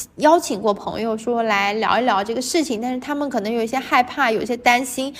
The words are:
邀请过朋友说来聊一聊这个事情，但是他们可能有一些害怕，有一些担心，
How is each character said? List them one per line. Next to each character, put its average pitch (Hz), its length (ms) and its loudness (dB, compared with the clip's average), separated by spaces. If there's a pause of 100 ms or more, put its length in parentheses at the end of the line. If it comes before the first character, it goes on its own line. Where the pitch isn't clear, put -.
(180)
邀 311 220 6
请 277 220 -4
过 214 100 2
朋 202 300 -4
友 220 160 -2
说 233 240 -2
来 202 320 0
聊 214 260 0
一 247 60 0
聊 208 180 2
这 226 120 -4
个 254 60 -4
事 311 220 0
情， 233 160 -4
但 247 140 -4
是 254 60 -4
他 285 160 -6
们 285 120 -2
可 254 120 -2
能 208 120 -4
有 233 120 0
一 240 40 -2
些 226 100 -4
害 262 260 2
怕， 254 280 0
有 220 80 0
一 - 60 -4
些 240 100 -2
担 247 300 4
心， 269 340 -6